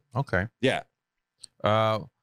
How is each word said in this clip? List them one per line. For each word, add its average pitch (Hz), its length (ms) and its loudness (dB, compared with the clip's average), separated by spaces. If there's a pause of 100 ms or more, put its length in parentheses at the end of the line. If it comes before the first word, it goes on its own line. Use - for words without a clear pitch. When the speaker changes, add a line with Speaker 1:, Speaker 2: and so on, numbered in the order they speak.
(160)
Speaker 1:
Okay. 107 320 -2 (140)
Speaker 2:
Yeah. 117 220 0 (800)
Speaker 1:
Uh, 110 380 2 (220)